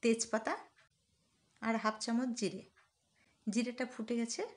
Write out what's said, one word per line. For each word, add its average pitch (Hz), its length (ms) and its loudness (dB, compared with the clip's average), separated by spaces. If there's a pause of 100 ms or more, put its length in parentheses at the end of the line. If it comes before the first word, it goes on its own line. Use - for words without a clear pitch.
তেজপাতা 226 520 2 (1080)
আর 226 220 2
হাফ 220 200 4
চামচ 240 260 2 (100)
জিরে। 185 240 -2 (840)
জিরেটা 240 460 0
ফুটে 233 260 -4
গেছে 233 220 -2 (160)